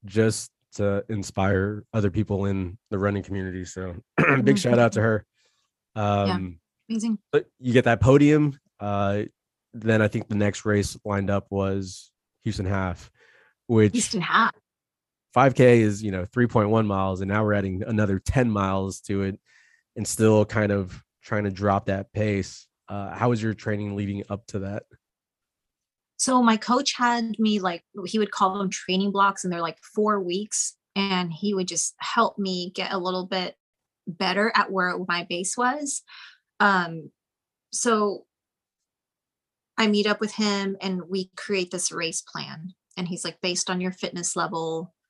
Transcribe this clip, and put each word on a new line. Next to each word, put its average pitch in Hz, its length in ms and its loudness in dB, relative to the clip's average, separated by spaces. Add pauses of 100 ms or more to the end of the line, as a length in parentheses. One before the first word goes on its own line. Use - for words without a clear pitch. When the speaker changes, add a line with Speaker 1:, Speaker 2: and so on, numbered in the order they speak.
Speaker 1:
just 107 460 0 (240)
to 101 340 0
inspire 101 720 0 (100)
other 101 180 2
people 98 360 -2
in 95 320 -4 (120)
the 101 80 -4
running 101 240 0
community. 95 420 -8
So 90 320 -10 (220)
<clears throat> 143 260 2
big 139 140 6
shout 120 200 2
out 117 140 4
to 110 80 0
Speaker 2:
Mm-hmm. 110 60 2
Speaker 1:
her. 107 200 0 (720)
Speaker 2:
Yeah. 101 380 2
Speaker 1:
Um, 92 260 -8 (300)
Speaker 2:
Amazing. 226 280 -2 (140)
Speaker 1:
but 147 140 2 (120)
you 123 140 -2
get 120 140 6
that 117 140 4
podium. 143 580 6 (200)
Uh, 101 440 -2 (500)
then 110 300 2
I 104 60 4
think 110 200 -4
the 107 80 -4
next 101 280 0
race 104 400 0
lined 98 260 -2
up 98 200 0
was 98 600 -4 (320)
Houston 101 220 -4
Half, 95 440 -4 (560)
which 110 260 6
Speaker 2:
Houston 226 280 -2
Half. 185 320 2 (800)
Speaker 1:
five 131 240 4
K 120 240 8
is, 104 220 2
you 104 100 -4
know, 90 140 -4
three 123 200 2
point 107 240 2
one 110 160 2
miles, 95 360 -2
and 98 60 -4
now 107 160 0
we're 104 100 2
adding 95 280 -2
another 104 380 2
ten 123 300 0
miles 98 520 -2
to 98 200 -4
it 98 180 -4 (560)
and 110 100 -6
still 110 380 4
kind 104 260 0
of 98 320 -4 (200)
trying 104 220 -4
to 101 60 0
drop 98 360 0
that 98 260 -4
pace. 104 560 -4 (200)
Uh, 98 280 -10
how 117 140 2
was 110 120 0
your 110 120 -2
training 104 420 -6
leading 98 320 -4
up 101 200 -8
to 104 120 -8
that? 98 240 -8 (1300)
Speaker 2:
So 254 260 2
my 226 140 4
coach 254 400 0
had 240 440 0
me, 214 180 2
like, 180 260 -4 (220)
he 220 120 -2
would 208 120 0
call 190 260 0
them 196 140 -2
training 190 400 -2
blocks, 196 340 2
and 185 80 -4
they're, 170 80 -4
like, 160 180 -6 (160)
four 208 260 2
weeks, 185 560 -6 (180)
and 185 380 -2
he 202 220 -4
would 185 140 -2
just - 300 -6
help - 400 -2
me 185 360 -4
get 190 180 -6
a 196 60 -4
little 185 280 -4
bit 185 300 -6 (500)
better 190 480 -2
at 208 160 2
where 180 260 0 (120)
my 175 200 -4
base 175 280 -6
was. 277 460 -4 (580)
Um, 170 500 0 (640)
so 214 540 0 (1500)
I 220 120 2
meet 208 180 2
up 208 140 0
with 214 140 -2
him, 196 460 -2
and 185 280 -4
we 185 280 -6
create 190 340 -4
this 180 200 -4
race 165 320 -6
plan. 156 520 -14 (220)
And 180 120 -6
he's 175 160 -8
like, 165 160 -10
"Based 180 280 -4
on 180 120 -2
your 185 120 -4
fitness - 440 -8
level 165 580 -4 (140)